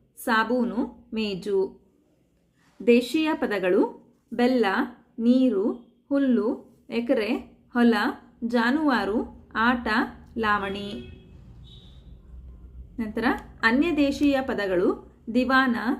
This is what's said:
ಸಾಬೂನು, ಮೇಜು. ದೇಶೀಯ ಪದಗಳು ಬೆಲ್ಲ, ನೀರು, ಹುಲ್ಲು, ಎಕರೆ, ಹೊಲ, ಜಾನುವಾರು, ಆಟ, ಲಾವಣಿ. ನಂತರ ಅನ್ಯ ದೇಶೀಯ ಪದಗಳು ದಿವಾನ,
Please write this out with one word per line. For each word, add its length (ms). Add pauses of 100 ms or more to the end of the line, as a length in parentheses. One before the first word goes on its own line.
(180)
ಸಾಬೂನು, 960
ಮೇಜು. 680 (1040)
ದೇಶೀಯ 480
ಪದಗಳು 480 (500)
ಬೆಲ್ಲ, 340 (520)
ನೀರು, 540 (360)
ಹುಲ್ಲು, 400 (420)
ಎಕರೆ, 400 (420)
ಹೊಲ, 220 (500)
ಜಾನುವಾರು, 1000 (140)
ಆಟ, 320 (500)
ಲಾವಣಿ. 520 (2000)
ನಂತರ 260 (380)
ಅನ್ಯ 340
ದೇಶೀಯ 440
ಪದಗಳು 760 (160)
ದಿವಾನ, 420 (240)